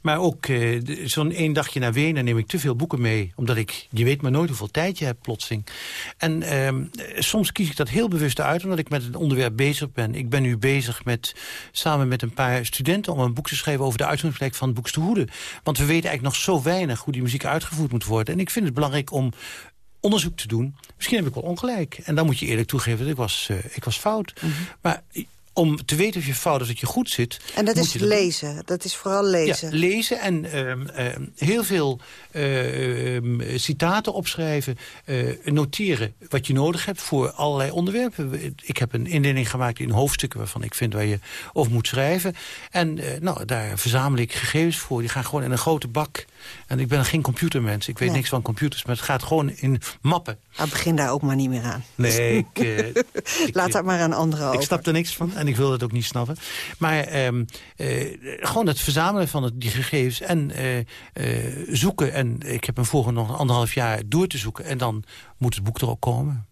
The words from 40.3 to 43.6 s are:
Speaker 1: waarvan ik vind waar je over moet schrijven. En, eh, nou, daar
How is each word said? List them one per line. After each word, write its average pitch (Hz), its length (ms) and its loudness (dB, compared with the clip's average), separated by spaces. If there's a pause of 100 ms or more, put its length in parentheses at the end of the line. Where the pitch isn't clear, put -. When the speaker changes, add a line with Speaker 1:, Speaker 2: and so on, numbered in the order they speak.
Speaker 1:
waarvan 110 240 -6
ik 113 120 -8
vind 117 180 -2
waar 107 120 -2
je 104 140 0 (340)
over 127 200 2
moet 117 140 2
schrijven. 170 480 0 (360)
En, 165 280 0
eh, 147 220 -4
nou, 160 240 -2
daar 107 340 -2